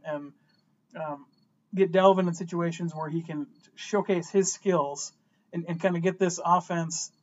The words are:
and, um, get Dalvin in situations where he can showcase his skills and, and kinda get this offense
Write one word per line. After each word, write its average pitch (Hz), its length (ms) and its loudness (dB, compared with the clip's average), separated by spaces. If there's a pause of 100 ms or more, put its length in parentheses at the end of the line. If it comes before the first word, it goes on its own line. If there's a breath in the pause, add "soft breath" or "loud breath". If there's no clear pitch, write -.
and, 147 280 -8 (680)
um, 147 240 -8 (480)
get 185 200 2
Dalvin 190 340 6
in 170 60 -2
situations 170 600 -4
where 156 160 -6
he 165 120 -2
can 151 260 -8 (280)
showcase 190 540 -2
his 196 220 2
skills 143 640 -2 (400)
and, 170 140 -4
and 170 140 -4
kinda 180 180 2
get 185 180 0
this 185 260 0
offense 170 680 0 (120)